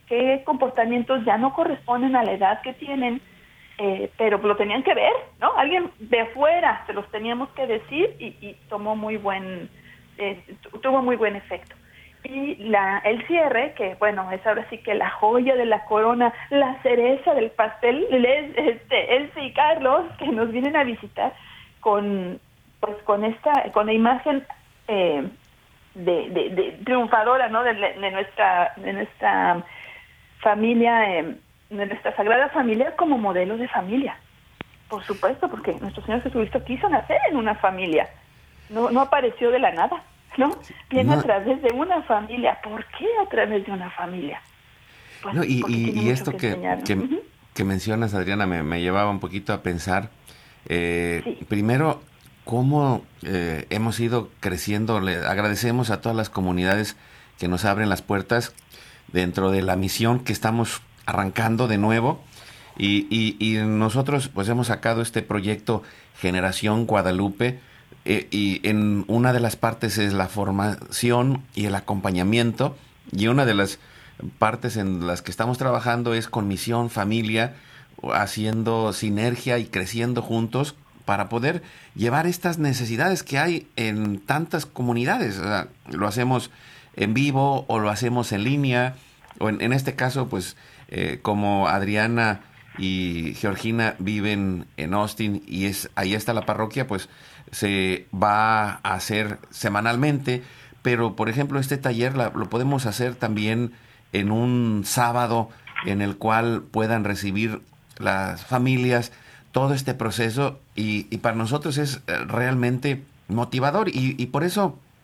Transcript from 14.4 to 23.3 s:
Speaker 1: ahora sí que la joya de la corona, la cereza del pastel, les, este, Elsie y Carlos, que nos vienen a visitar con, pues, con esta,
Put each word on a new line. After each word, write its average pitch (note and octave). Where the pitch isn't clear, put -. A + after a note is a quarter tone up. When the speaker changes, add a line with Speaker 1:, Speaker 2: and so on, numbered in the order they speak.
Speaker 1:
ahora A3
sí A3+
que G#3+
la F#3
joya B3
de B3
la G#3
corona, A#3
la C4
cereza B3+
del A#3
pastel, A#3+
les, C4
este, A#3+
Elsie C#4+
y A#3+
Carlos, D4+
que C4+
nos A3+
vienen B3+
a D4+
visitar A#3
con, G3+
pues, -
con G#3
esta, B3+